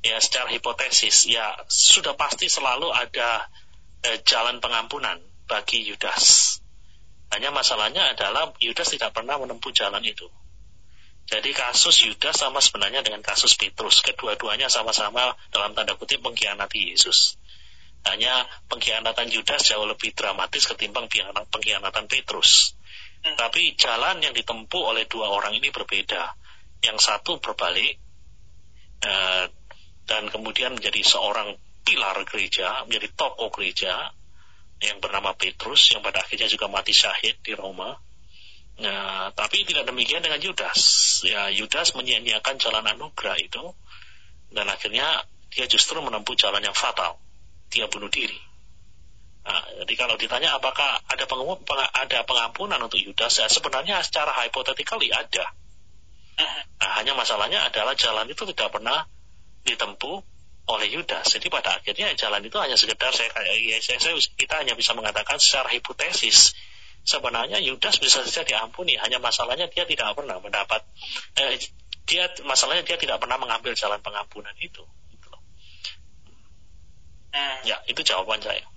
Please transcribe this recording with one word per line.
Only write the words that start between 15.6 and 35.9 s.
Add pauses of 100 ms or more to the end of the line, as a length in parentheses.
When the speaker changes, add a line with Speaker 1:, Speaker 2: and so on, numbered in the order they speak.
Speaker 1:
tanda
kutip
mengkhianati
Yesus. (640)
Hanya (240)
pengkhianatan
Yudas
jauh
lebih
dramatis
ketimbang
pengkhianat-,
pengkhianatan
Petrus. (480)
Speaker 2:
Hmm.
Speaker 1:
Tapi
jalan
yang
ditempuh
oleh
dua
orang
ini
berbeda. (480)
Yang
satu
berbalik, (1120)
eh, (580)
dan
kemudian
menjadi
seorang (320)
pilar
gereja,
menjadi
tokoh
gereja (720)
yang
bernama
Petrus,